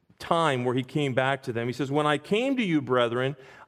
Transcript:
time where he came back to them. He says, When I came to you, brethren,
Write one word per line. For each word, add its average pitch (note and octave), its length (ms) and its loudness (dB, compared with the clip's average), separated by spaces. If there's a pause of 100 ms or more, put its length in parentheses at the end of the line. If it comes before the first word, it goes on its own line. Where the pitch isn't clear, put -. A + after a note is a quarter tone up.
(180)
time D#3 460 0
where B2 100 0
he B2+ 100 0
came C#3+ 280 -2
back C3+ 300 0
to B2+ 100 -8
them. A#2 140 -2
He B2 80 -4
says, C#3 160 -4
When D3 160 0
I D3+ 100 2
came A#3 400 -2
to B3 80 0
you, E3 160 2
brethren, B2 560 0 (320)